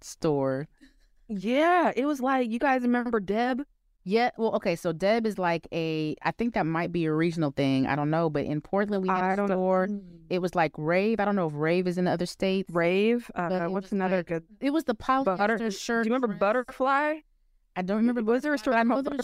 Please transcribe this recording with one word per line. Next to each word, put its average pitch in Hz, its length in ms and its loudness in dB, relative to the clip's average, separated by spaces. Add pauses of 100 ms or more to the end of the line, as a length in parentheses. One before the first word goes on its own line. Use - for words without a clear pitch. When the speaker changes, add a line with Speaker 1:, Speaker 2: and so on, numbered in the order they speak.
Speaker 1:
store? 139 680 -2 (600)
Speaker 2:
Yeah, 262 680 2
it 262 100 0
was 285 160 -2
like, 254 300 0
you 233 80 -2
guys 262 240 2
remember 240 360 0
Deb? 233 440 -2 (400)
Speaker 1:
Yeah, 226 320 2
well, 220 200 0
okay, 202 200 0
so 165 180 -2
Deb 208 340 0
is 196 100 -4
like 170 340 -2
a, 156 520 -2
I 165 80 0
think 233 240 -4
that 185 100 2
might 165 260 -2
be 170 140 -2
a 156 80 0
regional 160 380 0
thing. 135 340 2
I 135 100 0
don't 147 140 0
know, 160 220 0
but 147 140 -2
in 151 140 -4
Portland, 202 440 -2
we 185 60 0
had 185 140 0
Speaker 2:
I 185 100 0
Speaker 1:
a - 20 0
Speaker 2:
don't 202 140 0
know. 190 60 0
Speaker 1:
store. 185 340 2
Speaker 2:
Mm. 202 120 -6 (300)
Speaker 1:
It 180 100 0
was 175 140 -2
like 165 200 2
Rave. 185 440 0
I 202 60 0
don't 202 100 2
know 185 120 0
if 151 80 -6
Rave 165 320 0
is 180 120 -2
in 180 80 2
other 170 180 0
states. 190 480 -2
Speaker 2:
Rave? 196 600 2
Speaker 1:
But 175 160 -4
Speaker 2:
Uh, 185 140 0
Speaker 1:
it 175 60 -4
Speaker 2:
what's 190 140 -4
Speaker 1:
was 190 60 -20
Speaker 2:
another 190 260 0
Speaker 1:
like, 175 100 -4
Speaker 2:
good 165 160 -4 (160)
Speaker 1:
it 269 120 0
was 311 140 0
the 240 100 -2
polyester 269 420 0
Speaker 2:
Butter-, 214 340 0
Speaker 1:
shirt 233 340 -2
Speaker 2:
do 220 40 0
you 240 60 2
remember 254 120 0
Speaker 1:
dress. 202 120 -6
Speaker 2:
Butterfly? 269 800 0 (560)
Speaker 1:
I 180 80 -2
don't 196 140 0
remember 240 260 2
Speaker 2:
Was 233 180 2
there 294 120 0
a 285 40 2
Speaker 1:
Butterfly. 277 140 0
Speaker 2:
store - 20 4
Speaker 1:
I 226 100 4
know 233 120 4
Speaker 2:
called 269 100 -2
Speaker 1:
there's 285 180 -4